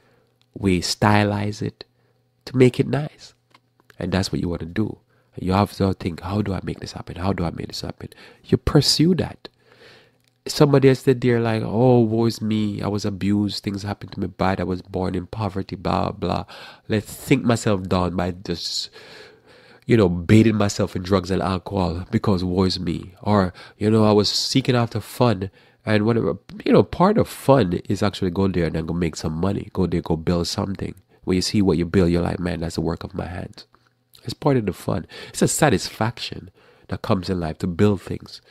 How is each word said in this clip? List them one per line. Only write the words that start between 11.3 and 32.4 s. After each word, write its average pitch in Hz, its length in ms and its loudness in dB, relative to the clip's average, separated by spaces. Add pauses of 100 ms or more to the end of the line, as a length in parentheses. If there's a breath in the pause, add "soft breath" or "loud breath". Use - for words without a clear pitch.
like, 113 240 0
"Oh, 120 360 6
woe 113 260 2
is 110 140 -2
me. 107 420 -2
I 104 60 -2
was 101 160 -4
abused. 101 580 0
Things 101 220 -6
happened 101 280 -8
to - 80 -8
me 95 60 -4
bad. 92 340 -2
I 90 40 -2
was 90 180 -4
born 92 320 -4
in 90 120 -6
poverty, 95 500 -6
blah, 92 340 -2
blah." 90 340 -4 (440 loud breath)
Let's 107 240 -2
think - 320 0
myself 107 440 0
down 90 280 0
by 90 160 -2
just, - 580 -8 (960 loud breath)
you 123 100 4
know, 98 120 6
baiting 107 480 6
myself 101 400 -2
in 95 60 -6
drugs 90 280 0
and 90 120 0
alcohol 92 680 -2
because 101 320 0
woe 92 220 0
is 92 160 0
me. 87 420 -6
Or, 101 300 2 (240 loud breath)
you 104 140 0
know, 110 140 4
"I 107 80 6
was 104 160 4
seeking - 460 0
after 117 260 -2
fun 98 500 0 (360 soft breath)
and 104 180 2
whatever." 113 340 0 (260)
You 285 80 2
know, 151 100 8
part 196 340 2
of - 120 2
fun 110 460 2 (140)
is 101 140 -2
actually 98 280 0
go 95 180 2
there 87 180 0
and 80 80 -2
then 80 120 -2
go 82 80 -4
make 85 200 0
some 80 200 -6
money. 87 380 -2
Go 92 140 0
there, 85 160 0
go 82 140 0
build 85 320 -2
something. 95 480 -6 (260 soft breath)
When 92 140 0
you 90 60 2
see 107 200 2
what 87 160 4
you 87 60 0
build, 87 260 4
you're 85 120 2
like, 87 180 -4